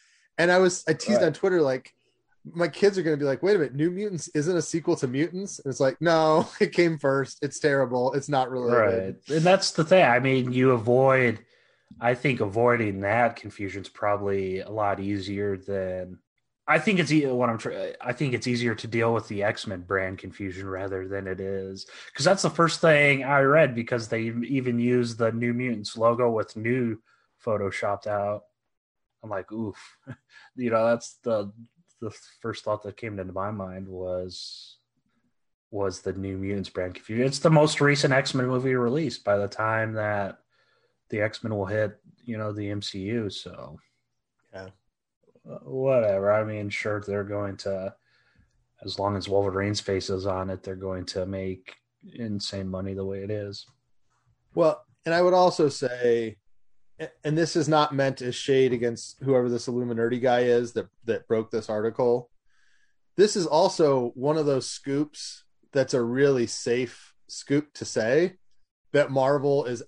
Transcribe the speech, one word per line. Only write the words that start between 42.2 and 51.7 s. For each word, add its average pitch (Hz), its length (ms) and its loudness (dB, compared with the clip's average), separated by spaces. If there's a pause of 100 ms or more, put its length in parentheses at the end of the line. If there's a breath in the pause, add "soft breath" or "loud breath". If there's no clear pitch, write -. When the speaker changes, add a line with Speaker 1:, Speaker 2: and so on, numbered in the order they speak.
Speaker 2:
you 113 140 -8
know, 107 140 -6
the 101 180 -6
M 104 120 -6
C 101 180 -10
U. 107 300 -4
So 78 480 -16 (760)
Speaker 1:
Yeah. 95 180 -16 (800)
Speaker 2:
Uh, - 100 -14
whatever. 120 760 2
I 110 120 2
mean, 107 260 -6
sure, 104 300 -4
they're 101 240 -4
going 101 340 -6
to, 98 360 -6 (880)
as 95 140 -8
long 101 180 0
as 90 120 -6
Wolverine's 98 520 0
face 95 300 -2
is 92 160 -4
on 95 240 -2
it, 92 120 -8
they're 95 120 -8
going 92 320 -8
to 92 200 -6
make 95 500 -8 (380)